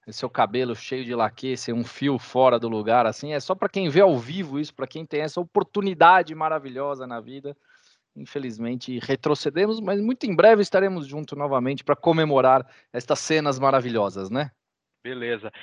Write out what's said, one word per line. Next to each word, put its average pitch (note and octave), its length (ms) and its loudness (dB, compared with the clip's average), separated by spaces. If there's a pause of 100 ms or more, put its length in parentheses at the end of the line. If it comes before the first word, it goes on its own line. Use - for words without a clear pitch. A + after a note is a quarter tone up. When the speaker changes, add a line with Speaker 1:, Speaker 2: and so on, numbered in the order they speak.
Speaker 1:
esse A2 120 -16
seu B2 100 -8
cabelo A#2+ 480 0
cheio C3 280 -8
de A#2+ 100 -8
laque, A#2+ 420 -4
sem - 160 -8
um A#2 120 -4
fio C3+ 340 -4
fora B2+ 400 2
do A#2 100 -4
lugar, A2+ 380 2
assim, C#3+ 260 -6
é C#3+ 80 -4
só F#3 140 -4
pra G3 140 -2
quem F#3+ 200 -2
vê D3+ 140 4
ao E3 160 6
vivo C#3+ 420 -6
isso, D3+ 140 -8
pra C3+ 120 -8
quem D#3+ 200 -14
tem D3+ 160 -4
essa D#3 180 -6
oportunidade F3+ 960 4
maravilhosa C#3+ 720 -6
na A#2+ 140 -10
vida. C3+ 360 -16 (580)
Infelizmente, B2 840 -8
retrocedemos, D3+ 840 -2
mas G3+ 180 -2
muito A#3+ 280 -2
em F#3 100 -2
breve G#3 240 8
estaremos F#3+ 460 0
juntos C#3+ 320 -10
novamente C#3 440 -2
pra C#3+ 140 2
comemorar C3+ 680 4 (260)
estas B2 280 -4
cenas D3 380 0
maravilhosas, A2+ 720 0
né? C3+ 220 -4 (520)
Speaker 2:
Beleza. A#2+ 480 -8 (120)